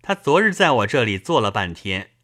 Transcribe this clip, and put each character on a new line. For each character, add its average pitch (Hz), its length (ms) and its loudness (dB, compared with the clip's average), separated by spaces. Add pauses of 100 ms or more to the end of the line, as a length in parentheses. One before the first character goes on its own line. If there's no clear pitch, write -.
他 196 140 -4
昨 160 260 2
日 214 120 2
在 175 180 2
我 107 160 2
这 127 160 0
里 98 160 -2
坐 160 200 0
了 104 120 0
半 95 220 -4
天 95 380 -8 (120)